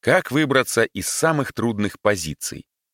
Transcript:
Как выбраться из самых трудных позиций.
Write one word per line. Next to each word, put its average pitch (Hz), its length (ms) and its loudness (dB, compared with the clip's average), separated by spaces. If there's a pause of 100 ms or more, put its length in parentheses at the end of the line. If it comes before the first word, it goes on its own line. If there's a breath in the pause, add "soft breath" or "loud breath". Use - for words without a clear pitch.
Как 165 300 2
выбраться 131 520 2
из - 260 -4
самых 156 420 0
трудных 104 480 -4
позиций. 80 680 -4 (280)